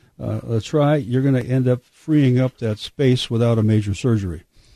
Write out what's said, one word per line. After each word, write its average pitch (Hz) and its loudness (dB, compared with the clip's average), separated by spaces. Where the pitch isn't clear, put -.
uh, 110 -6
a 113 -2
try, 151 2
you're 127 -2
gonna 135 2
end 127 0
up 127 0
freeing 139 0
up 131 -2
that 107 -4
space - 0
without 117 0
a 107 2
major 107 2
surgery. 101 -2